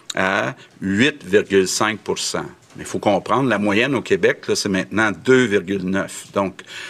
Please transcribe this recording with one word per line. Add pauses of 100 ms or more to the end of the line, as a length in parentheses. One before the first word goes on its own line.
(140)
à (240)
huit
virgule
cinq
pour
cent. (300)
Mais
il
faut
comprendre,
la
moyenne
au
Québec,
là,
c'est
maintenant
deux
virgule
neuf.
Donc, (280)